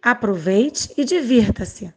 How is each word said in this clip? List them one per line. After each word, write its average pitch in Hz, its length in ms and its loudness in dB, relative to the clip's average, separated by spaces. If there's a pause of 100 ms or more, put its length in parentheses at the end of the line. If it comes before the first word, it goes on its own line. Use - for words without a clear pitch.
Aproveite 214 960 0
e 294 60 0
divirta-se. 226 920 0